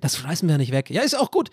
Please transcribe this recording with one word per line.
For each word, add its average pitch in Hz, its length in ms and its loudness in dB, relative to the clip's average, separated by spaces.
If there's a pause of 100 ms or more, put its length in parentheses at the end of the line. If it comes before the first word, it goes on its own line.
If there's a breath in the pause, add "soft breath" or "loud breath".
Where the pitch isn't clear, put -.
das - 160 -2
schmeißen 160 320 -2
wir 147 100 4
nicht 127 140 0
weg. 135 180 0
Ja, 220 120 0
ist 285 160 0
auch 269 120 2
gut, - 220 0